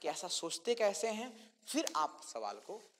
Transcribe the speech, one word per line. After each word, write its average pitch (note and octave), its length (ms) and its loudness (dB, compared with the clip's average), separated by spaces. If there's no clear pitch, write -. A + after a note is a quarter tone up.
कि - 60 -2
ऐसा D3 220 -2
सोचते E3+ 460 2
कैसे A3 340 4
हैं, A3+ 200 -2
फिर D4+ 180 2
आप D3+ 280 2
सवाल G#2 380 -4
को G#3+ 200 -10